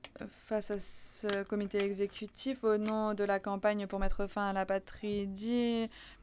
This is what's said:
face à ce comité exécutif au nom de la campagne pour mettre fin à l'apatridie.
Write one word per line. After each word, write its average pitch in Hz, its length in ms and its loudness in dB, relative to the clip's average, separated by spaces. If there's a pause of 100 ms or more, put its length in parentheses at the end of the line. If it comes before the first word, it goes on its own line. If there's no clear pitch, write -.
(480)
face 208 240 -2
à 202 80 -2
ce - 640 -4
comité 208 400 -2
exécutif 202 800 -2
au 214 160 6
nom 214 340 0
de 202 100 0
la 196 160 2
campagne 202 460 0
pour 196 140 -4
mettre 196 260 6
fin 202 240 -2
à 98 40 0
l'apatridie. 208 1300 0 (340)